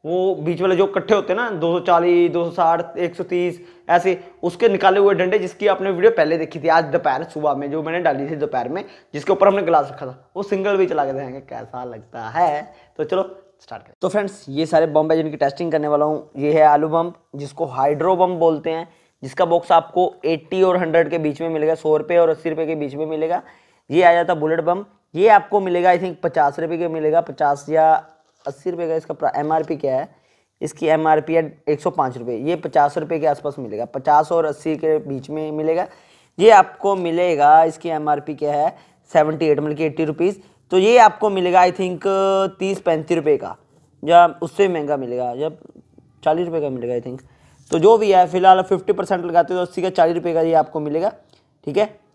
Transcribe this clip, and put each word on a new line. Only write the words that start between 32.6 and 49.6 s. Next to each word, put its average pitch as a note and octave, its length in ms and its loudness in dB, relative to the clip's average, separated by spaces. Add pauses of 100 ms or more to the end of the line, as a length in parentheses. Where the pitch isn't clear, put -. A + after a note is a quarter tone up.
रुपये D#3 220 -6
के D3+ 80 0
आसपास C#3+ 320 -4
मिलेगा, A2+ 260 -8
पचास D3 460 0
और E3 140 2
अस्सी D3+ 300 -4
के D#3 220 0
बीच C3+ 320 -8
में D#3 220 -8
मिलेगा। D#3+ 360 -2 (520)
ये G3+ 100 6
आपको G3+ 460 4
मिलेगा, E3 680 4
इसकी E3 260 -4
एमआरपी D3+ 440 -4
क्या D3 200 -4
है, D3+ 240 -2 (360)
सेवेंटी D#3 320 2
एट, D3 140 2
मतलब D3+ 180 -4
कि D#3 60 -2
एटी D#3+ 220 -2
रुपीज़। E3+ 320 -2 (340)
तो F3+ 60 2
ये G#3+ 200 6
आपको G#3+ 320 4
मिलेगा, F3+ 320 2
I F3+ 100 4
think, F3+ 360 -6 (500)
तीस F#3+ 220 -4
पैंतीस E3 380 -2
रुपये D3 200 0
का, F2 180 -10 (480)
या E3+ 240 6 (140)
उससे G3 260 0
महंगा D3 300 -2
मिलेगा, B2 360 -6
या C#3+ 160 -6 (720)
चालीस E3 220 0
रुपये E3 160 -4
का D3 80 -4
मिलेगा, B2 260 -6
I A#2+ 60 -4
think। B2+ 260 -14 (440)
तो E3+ 80 0
जो G#3+ 180 6
भी G#3 140 0
है, F3+ 160 6
फिलहाल F#3 340 4
फिफ्टी F#3+ 320 -2
परसेंट F#3 320 -4
लगाते E3+ 280 0
हो F3+ 60 -2
तो F3+ 60 -2